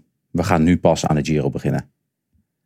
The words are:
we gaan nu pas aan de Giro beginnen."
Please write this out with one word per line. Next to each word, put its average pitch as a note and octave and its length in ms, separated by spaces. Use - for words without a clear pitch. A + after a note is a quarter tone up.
we F2 120
gaan F2+ 200
nu E2+ 160
pas E2 280
aan D#2 100
de C#2+ 80
Giro C#2+ 260
beginnen." D2 400